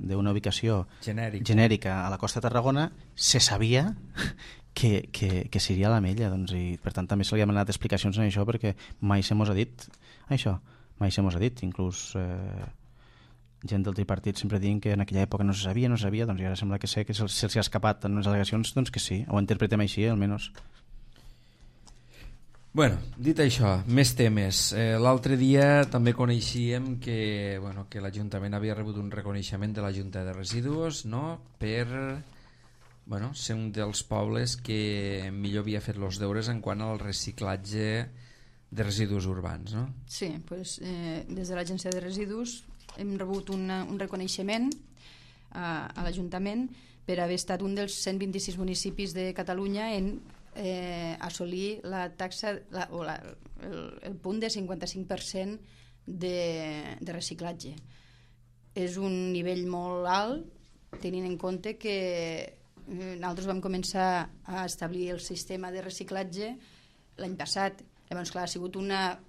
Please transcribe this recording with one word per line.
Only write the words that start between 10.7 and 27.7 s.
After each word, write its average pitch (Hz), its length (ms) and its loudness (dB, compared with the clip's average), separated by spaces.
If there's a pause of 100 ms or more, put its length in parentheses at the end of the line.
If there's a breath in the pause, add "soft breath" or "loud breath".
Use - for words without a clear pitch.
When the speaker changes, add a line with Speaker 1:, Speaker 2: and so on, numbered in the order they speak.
Speaker 1:
mai 98 160 2
se 101 80 4
mos 90 160 2
ha 92 40 2
dit, 120 200 0
inclús, 92 560 -2
eh, 95 480 -4 (1000 soft breath)
gent 98 160 2
del 95 120 0
tripartit 98 440 0
sempre 101 220 0
diuen 101 180 2
que 104 140 2
en 101 100 4
aquella 95 220 2
època 101 180 0
no 101 80 4
se 98 140 0
sabia, 117 220 2
no 120 100 4
se 101 100 2
sabia, 110 180 2
doncs, 98 140 0
i 92 80 0
ara 92 80 0
sembla 98 240 0
que 104 80 -2
sé 107 160 0
que 107 120 -2
se'ls, 104 200 0
se'ls 110 220 2
ha 104 80 4
escapat 104 420 2
en 101 80 2
unes 101 140 2
al·legacions, 104 460 2
doncs, 131 180 2
que 110 80 -2
sí, 98 260 0
ho 101 140 4
interpretem 104 420 4
així, 101 240 2
almenys. 101 420 2 (2250 soft breath)
Speaker 2:
Bueno, 120 280 4 (180)
dit 156 240 2
això, 120 380 6 (100)
més 127 240 8
temes. 107 540 4 (100)
Eh, 113 240 4
l'altre 131 320 6
dia 139 560 8
també 120 240 6
coneixíem 123 880 2
que, 104 560 -2
bueno, 98 320 -8